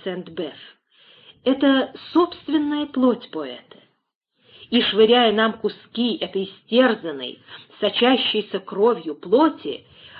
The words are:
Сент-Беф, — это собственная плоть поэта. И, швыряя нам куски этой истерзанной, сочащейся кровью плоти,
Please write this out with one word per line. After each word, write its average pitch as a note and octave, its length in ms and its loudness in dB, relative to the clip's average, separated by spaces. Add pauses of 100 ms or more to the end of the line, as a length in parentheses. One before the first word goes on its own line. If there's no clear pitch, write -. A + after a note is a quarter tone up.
Сент-Беф, — F3+ 500 -10 (920)
это C4+ 480 2 (200)
собственная D4 720 -2
плоть B3+ 440 0
поэта. C3 480 -12 (920)
И, A#3+ 100 2
швыряя A3 520 4
нам A3 220 0
куски A3 640 -4
этой F#3+ 280 -6
истерзанной, E3 960 -2 (400)
сочащейся G#3 800 0
кровью G3 560 -2
плоти, - 680 0 (360)